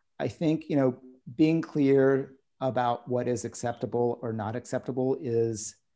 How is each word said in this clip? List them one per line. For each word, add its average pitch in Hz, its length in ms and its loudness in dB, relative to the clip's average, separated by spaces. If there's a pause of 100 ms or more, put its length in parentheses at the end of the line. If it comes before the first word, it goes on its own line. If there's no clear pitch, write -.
(180)
I 139 100 -2
think, 156 440 -2
you 156 40 0
know, 131 220 2 (380)
being 160 260 4
clear 135 720 4 (280)
about 123 460 -2
what 123 200 -2
is 120 180 -2
acceptable 120 800 -2
or 113 100 -4
not 110 220 -4
acceptable 131 640 -4
is, 117 540 -2 (200)